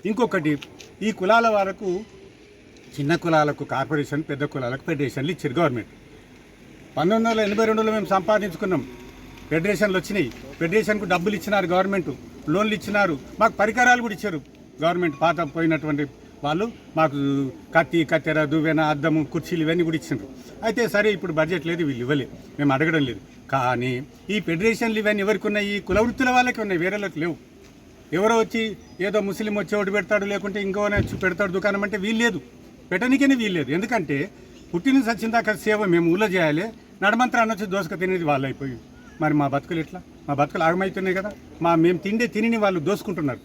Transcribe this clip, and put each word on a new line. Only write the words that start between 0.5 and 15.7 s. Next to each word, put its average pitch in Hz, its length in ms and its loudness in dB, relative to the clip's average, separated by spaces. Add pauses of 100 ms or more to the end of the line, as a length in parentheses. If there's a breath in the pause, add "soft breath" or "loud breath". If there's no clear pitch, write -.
ఈ 220 40 0 (100)
కులాల 226 280 6 (100)
వరకు 196 320 -2 (1080)
చిన్న 143 140 0 (120)
కులాలకు 151 500 2
కార్పొరేషన్, 143 560 -2
పెద్ద 143 140 -4 (100)
కులాలకు 131 360 -6
ఫెడరేషన్లు 143 460 -2
ఇచ్చారు 131 240 -4
గవర్నమెంట్. 123 320 0 (1040)
పంతొమ్మిది 220 320 2
వందల 220 200 2
ఎనభై 208 200 2
రెండులో 220 300 2
మేము 196 180 -4
సంపాదించుకున్నాం, 190 680 0 (680)
ఫెడరేషన్లు 185 500 2
వచ్చినాయి, 170 300 -2 (280)
ఫెడరేషన్కు 202 540 0
డబ్బులు 185 260 0
ఇచ్చినారు 196 360 0
గవర్నమెంట్, 190 360 0 (440)
లోన్లు 214 240 2
ఇచ్చినారు, 202 360 0 (260)
మాకు 220 200 4
పరికరాలు 247 460 4
కూడా 208 100 -4
ఇచ్చారు 165 240 -6 (420)
గవర్నమెంట్. 170 400 0
పాత 165 180 2 (140)
పోయినటువంటి 156 500 0 (400)